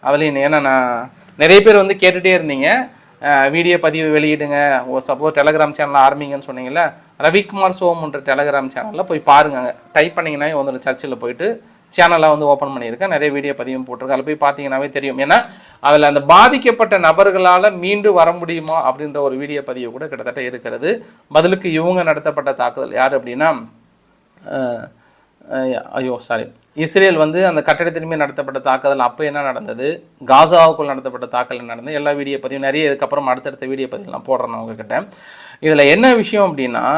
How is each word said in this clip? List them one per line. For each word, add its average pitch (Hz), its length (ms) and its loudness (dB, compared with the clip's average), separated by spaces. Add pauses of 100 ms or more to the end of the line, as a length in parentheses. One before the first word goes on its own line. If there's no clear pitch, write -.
அதுலயும் 143 420 0
ஏன்னா 151 160 2
நான் 127 500 -2 (280)
நிறைய 170 220 8
பேர் 208 160 6
வந்து 190 180 2
கேட்டுட்டே 185 380 2
இருந்தீங்க, 151 360 -2 (540)
அஹ், 139 280 2
வீடியோ 170 280 0
பதிவு 156 400 0
வெளியிடுங்க, 143 680 0
ஓ, 131 220 -6
சப்போஸ் 151 300 -2
Telegram 147 360 2
சேனல் 143 300 0
ஆரம்பிங்கன்னு 139 480 0
சொன்னீங்கல்ல, 127 340 -4 (340)
ரவிக்குமார் 190 640 0
சோமுன்ற 160 420 -2
Telegram 139 520 -2
சேனல்ல 143 280 -8
போய் 180 160 -4
பாருங்க. 143 580 2 (160)
டைப் 165 220 0
பண்ணீங்கன்னா 156 420 -4
வந்துடும். 139 320 -6
சர்ச்சில் 131 280 -6
போயிட்டு 123 460 -8 (300)
சேனலை 170 360 4
வந்து 151 180 2
ஓப்பன் 143 220 2
பண்ணியிருக்கேன், 123 400 -6
நிறைய 147 240 -2
வீடியோ 139 220 -4
பதிவும் 131 320 -8
போட்டிருக்கேன். 127 300 -6
அதுல 131 60 -2
போய் 151 180 -6
பார்த்தீங்கன்னாவே 139 500 -2
தெரியும். 135 280 -6
ஏன்னா 147 200 4 (420)
அதுல 147 260 6
அந்த 147 140 4
பாதிக்கப்பட்ட 220 800 6
நபர்களால 185 800 4
மீண்டு 202 340 0
வர 170 200 4
முடியுமா 165 520 -6
அப்படின்ற 147 340 -4
ஒரு 135 180 -2
வீடியோ 143 260 -8
பதிவு 127 280 -10
கூட 131 160 -14
கிட்டத்தட்ட 123 360 -10
இருக்கிறது. 123 640 -8 (260)
பதிலுக்கு 180 400 2
இவங்க 175 300 0
நடத்தப்பட்ட 147 500 -2
தாக்குதல் 127 400 -6
யார் 131 260 0
அப்படின்னா, 123 300 -2 (1000)
அஹ், 123 340 -6 (680)
அஹ், 127 320 -4 (100)
ஐயோ 127 280 -6
சாரி, - 260 -6 (280)
இஸ்ரேல் 175 420 2
வந்து 160 300 0
அந்த 160 160 0
கட்டடத்தின் 165 420 -2
மீது 160 120 -6
நடத்தப்பட்ட 139 440 -6
தாக்குதல் 135 380 -2
அப்போ 123 260 -2
என்ன 147 180 -6
நடந்தது, 123 460 -6 (360)
காசாவுக்குள் 156 680 4
நடத்தப்பட்ட 127 340 -8
தாக்குதல் 123 320 -6
என்ன 117 140 -14
நடந்தது, 123 240 -10
எல்லா 147 140 -2
வீடியோ 139 280 -4
பதிவும் 135 280 -8
நிறைய 147 240 0
இதுக்கப்புறம் 139 340 -4
அடுத்தடுத்த 131 420 -6
வீடியோ 135 220 -6
பதிவு - 220 -14
நான் - 180 -14
போடுறேன் 127 200 -2
நான் 113 120 -10
உங்ககிட்ட. 113 460 -8 (540)
இதுல 151 260 4
என்ன 226 280 6
விஷயம் 202 420 0
அப்படின்னா 120 300 -4 (120)